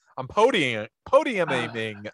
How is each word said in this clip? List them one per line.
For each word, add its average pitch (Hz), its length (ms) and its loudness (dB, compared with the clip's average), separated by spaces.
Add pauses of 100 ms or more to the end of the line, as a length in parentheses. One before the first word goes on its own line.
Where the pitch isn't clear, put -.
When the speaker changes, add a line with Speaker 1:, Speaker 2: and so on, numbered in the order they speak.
(160)
Speaker 1:
I'm 131 120 -10
podium, 143 600 2 (180)
podium 262 440 2
Speaker 2:
Uh, 139 40 0
Speaker 1:
aiming. 110 600 -6